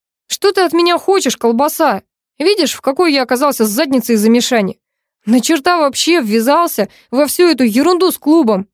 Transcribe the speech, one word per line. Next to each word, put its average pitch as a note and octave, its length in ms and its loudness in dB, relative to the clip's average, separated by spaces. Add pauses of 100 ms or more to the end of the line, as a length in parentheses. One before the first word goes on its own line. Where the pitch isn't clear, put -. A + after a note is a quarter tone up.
(260)
«Что - 260 -2
ты G4 80 -2
от E4 120 0
меня E4+ 260 0
хочешь, F#4 380 -2
колбаса? A#3+ 680 -2 (360)
Видишь, F4 360 0
в - 60 -14
какой D4+ 320 0
я C4+ 100 0
оказался B3+ 420 -2
с G#3+ 60 0
задницей B3+ 440 -2
из-за G#3+ 160 2
Мишани? A#3 480 0 (480)
На A#3 140 2
черта E4 380 0
вообще D#4 420 0
ввязался A#3+ 680 0 (220)
во C#4 160 0
всю F4 220 2
эту C4 160 2
ерунду D#4+ 480 2
с - 60 -12
клубом? A3+ 560 0